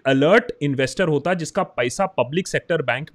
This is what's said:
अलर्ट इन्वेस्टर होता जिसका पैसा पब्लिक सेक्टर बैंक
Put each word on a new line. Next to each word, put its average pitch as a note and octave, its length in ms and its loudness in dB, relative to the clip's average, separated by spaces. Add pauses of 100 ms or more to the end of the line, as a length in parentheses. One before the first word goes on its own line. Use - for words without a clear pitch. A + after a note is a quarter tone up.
अलर्ट D3+ 460 4 (100)
इन्वेस्टर C#3 460 0
होता D#3 260 0
जिसका F3 280 -4
पैसा C3 440 -2
पब्लिक D3+ 420 -2
सेक्टर D#3+ 340 -2
बैंक B2+ 320 -4